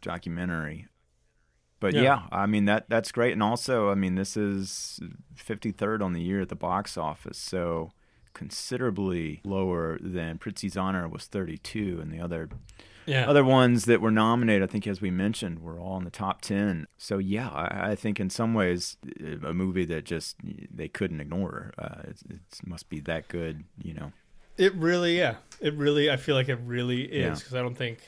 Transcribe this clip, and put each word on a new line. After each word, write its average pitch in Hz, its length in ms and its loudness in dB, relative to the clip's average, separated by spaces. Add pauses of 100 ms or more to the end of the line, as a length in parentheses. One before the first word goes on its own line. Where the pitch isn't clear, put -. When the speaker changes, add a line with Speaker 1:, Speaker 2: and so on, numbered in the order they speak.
Speaker 1:
documentary. 85 840 -6 (920)
But 95 140 2
Speaker 2:
Yeah. 143 80 6
Speaker 1:
yeah, 131 200 6 (100)
I 98 140 2
mean, 104 180 4
that, 104 240 2
that's 113 240 0
great. 120 220 4
And 104 80 2
also, 113 480 2
I 98 40 4
mean, 92 220 2
this 98 200 -2
is 101 640 -4 (380)
fifty-third 107 680 -2
on 92 100 0
the 85 100 -2
year 95 180 0
at 90 80 -2
the 87 80 -8
box 90 420 -2
office, 78 400 -6
so 85 540 -4 (420)
considerably 92 1080 -4
lower 92 560 -2
than 85 380 -6
Prizzi's 98 380 -8
Honor 95 320 -2
was - 180 -10
thirty-two, 92 760 -6
and 78 100 -8
the 82 80 -8
other 85 280 -6 (580)
Speaker 2:
Yeah. 131 220 2
Speaker 1:
other 143 160 10
ones 127 400 8
that 117 160 8
were 110 100 4
nominated, 110 540 6
I - 20 0
think, 101 220 -2
as 95 120 -2
we 101 120 0
mentioned, 92 500 0
were 82 160 -10
all 92 200 -6
in 90 60 -4
the 87 60 -8
top - 300 -2
ten. 98 480 0 (100)
So - 200 -2
yeah, 101 300 -2
I, 90 440 -2
I - 20 2
think 104 240 -2
in 98 100 -2
some 113 260 0
ways, 90 420 2 (480)
a 80 100 -4
movie 92 320 2
that 78 180 -4
just, - 380 -6
they - 460 -10
couldn't 85 320 -4
ignore. 85 580 -6
Uh, - 300 -10
it, - 100 -16 (100)
it 87 120 -14 (260)
must 85 220 -12
be 78 120 -8
that 80 280 -4
good, 80 340 -6 (180)
you 85 140 -10
know. 78 180 -10 (440)
Speaker 2:
It 196 180 4
really, 175 420 4
yeah. 147 200 2 (240)
It 147 140 0
really, 147 360 4
I 139 60 2
feel 139 180 0
like 131 140 2
it 127 160 0
really 123 400 0
is, - 80 -10 (120)
Speaker 1:
Yeah. 160 60 0
Speaker 2:
'cause 147 240 -8
I 127 80 0
don't 123 140 -4
think 117 320 -6